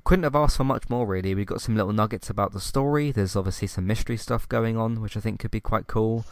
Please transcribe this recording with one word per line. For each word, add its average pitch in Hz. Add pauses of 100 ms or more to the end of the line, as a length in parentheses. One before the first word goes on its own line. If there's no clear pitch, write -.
couldn't -
have 143
asked 147
for 135
much 131
more, 120
really. 95
We 98
got -
some 110
little 104
nuggets 107
about 104
the 98
story. 143
There's 98
obviously 95
some 92
mystery 110
stuff 113
going 113
on, 113
which 107
I 107
think 104
could -
be 110
quite -
cool. 113